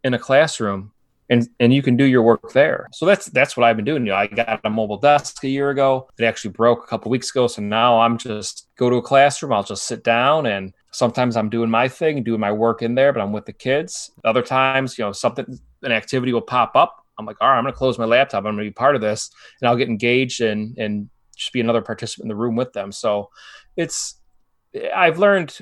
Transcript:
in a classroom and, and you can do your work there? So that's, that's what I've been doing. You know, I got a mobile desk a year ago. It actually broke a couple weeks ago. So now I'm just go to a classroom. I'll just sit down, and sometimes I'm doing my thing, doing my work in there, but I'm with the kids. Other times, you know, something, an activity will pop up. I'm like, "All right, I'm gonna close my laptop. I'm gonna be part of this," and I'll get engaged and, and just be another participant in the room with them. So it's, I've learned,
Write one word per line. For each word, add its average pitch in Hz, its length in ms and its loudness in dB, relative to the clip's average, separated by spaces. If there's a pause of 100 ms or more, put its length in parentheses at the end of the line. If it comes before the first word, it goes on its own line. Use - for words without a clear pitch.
in 127 120 0
a 117 40 -2
classroom 110 720 0 (360)
and, 120 200 2 (100)
and 123 160 4
you 139 80 2
can 123 140 2
do 139 80 4
your 127 180 4
work 113 300 2
there? 147 400 2
So - 120 -8
that's, 196 220 2
that's 131 300 0
what 120 80 2
I've 117 120 4
been 110 80 -6
doing. 135 220 -2
You 98 60 -2
know, 95 40 0
I 104 120 0
got 110 360 -4
a 110 60 0
mobile 107 260 -4
desk 147 480 2
a 135 40 -4
year 139 200 -2
ago. 135 400 0 (100)
It 117 60 0
actually 110 280 -2
broke 117 320 2
a - 20 -20
couple 113 240 -6
weeks 123 200 -2
ago. 123 180 0
So 110 120 -8
now 113 400 4
I'm 117 160 2
just 107 600 -10
go 123 120 0
to 123 80 2
a 117 60 -2
classroom. 139 500 2
I'll 101 120 0
just - 240 -8
sit 113 160 -10
down, 131 420 2
and 98 260 -4 (180)
sometimes 123 460 0
I'm 107 140 -2
doing 117 180 -2
my 117 200 2
thing, 147 340 -2
doing 110 180 -2
my 104 120 -2
work 110 280 0
in 117 140 -4
there, 135 180 4
but 117 80 -2
I'm 101 120 -4
with 208 120 -8
the - 80 -16
kids. 147 600 -6 (120)
Other 113 160 2
times, 131 560 0
you 113 80 -6
know, 101 80 -4
something, 127 460 -6 (240)
an 123 100 -4
activity 123 400 -2
will 117 80 0
pop 123 360 0
up. - 260 2 (160)
I'm 107 60 -12
like, 110 160 -14
"All 117 80 4
right, 135 80 6
I'm 131 80 0
gonna 135 100 -4
close 127 240 -2
my 113 60 -2
laptop. 117 400 2
I'm 107 80 -2
gonna 104 100 -4
be 104 80 -6
part 135 240 2
of 120 60 0
this," 107 300 -4 (300)
and 123 80 2
I'll 120 80 4
get 120 120 0
engaged 120 540 0
and, 107 360 -4
and 104 300 -6 (260)
just - 180 -12
be 123 80 -2
another 113 220 2
participant - 440 -10
in - 20 -8
the 104 80 -8
room 117 180 -4
with 127 200 -4
them. 98 180 -8
So 104 380 -4 (440)
it's, - 460 -8 (720)
I've 170 240 2
learned, 190 440 2